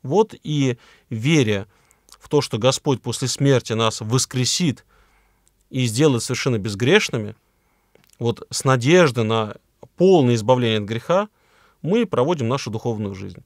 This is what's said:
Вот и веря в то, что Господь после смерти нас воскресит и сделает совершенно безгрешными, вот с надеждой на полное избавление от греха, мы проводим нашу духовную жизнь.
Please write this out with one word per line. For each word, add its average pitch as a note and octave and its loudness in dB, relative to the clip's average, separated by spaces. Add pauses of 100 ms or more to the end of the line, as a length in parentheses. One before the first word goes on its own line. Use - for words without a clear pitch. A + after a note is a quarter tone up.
Вот F#3 0 (100)
и C#3 0 (320)
веря A2 0 (500)
в - -20
то, D3 2
что C3 -4
Господь B2+ 0
после B2 -6
смерти C3 0
нас A2 -2
воскресит B2+ -2 (840)
и B2+ -2
сделает A#2+ 2
совершенно A#2 -2
безгрешными, G#2+ -2 (800)
вот A#2 -4
с - -8
надеждой C3 4
на A2 -2 (400)
полное D#3+ 4
избавление A2+ 2
от G#2 -4
греха, E3+ -2 (540)
мы A3 0
проводим C3 0
нашу B2 -4
духовную G#2+ -6
жизнь. F#2+ -14